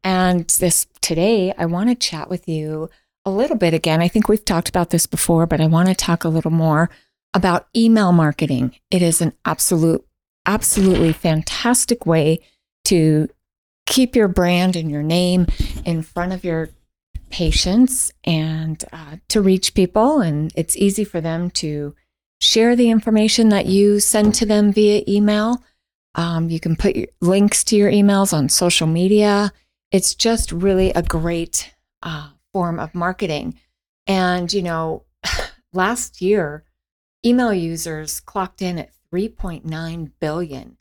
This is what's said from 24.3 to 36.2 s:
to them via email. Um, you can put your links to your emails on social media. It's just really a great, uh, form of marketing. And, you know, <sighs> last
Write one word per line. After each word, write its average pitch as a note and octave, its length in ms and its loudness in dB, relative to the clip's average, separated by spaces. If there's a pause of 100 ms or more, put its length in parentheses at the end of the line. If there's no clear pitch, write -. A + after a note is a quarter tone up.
to A#3 100 0
them G#3 260 2
via G#3 380 4
email. G#3 560 0 (500)
Um, E3 360 -2
you D#3+ 100 -4
can E3 160 -2
put - 180 0
your - 140 -6 (140)
links G3 420 2
to - 120 2
your G3+ 140 4
emails G3+ 440 4
on D3 160 0
social E3+ 360 0
media. G3+ 640 2 (420)
It's - 240 0
just A3+ 340 -2
really F#3 400 0
a F3 120 -2
great, E3+ 680 -4 (300)
uh, D3+ 280 -12 (220)
form F3 280 -4
of E3 160 -10
marketing. F3 640 -6 (480)
And, F3+ 440 0
you G3 80 -2
know, D#3+ 440 -6 (180)
<sighs> - 500 -8
last G3+ 480 -4